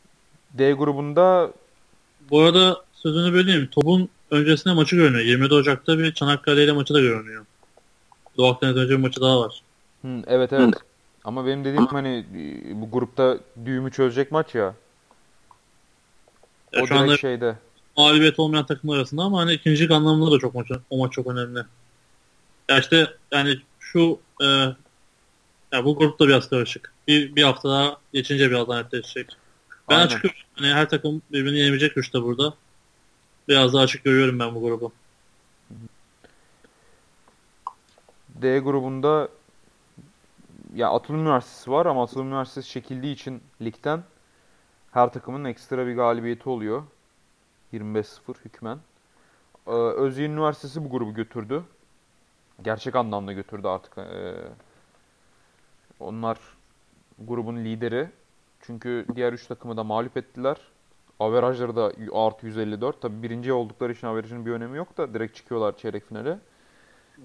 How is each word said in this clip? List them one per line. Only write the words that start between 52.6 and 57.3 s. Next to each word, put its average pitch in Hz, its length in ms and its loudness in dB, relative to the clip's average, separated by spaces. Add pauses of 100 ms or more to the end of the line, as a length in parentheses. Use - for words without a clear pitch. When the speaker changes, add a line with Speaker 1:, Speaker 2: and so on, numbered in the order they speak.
Speaker 1:
Gerçek 110 340 -6
anlamda 101 360 -4
götürdü 98 360 -10
artık. 95 300 -8
Ee, 92 360 -14 (1700)
onlar 113 380 -10 (800)
grubun 117 460 -8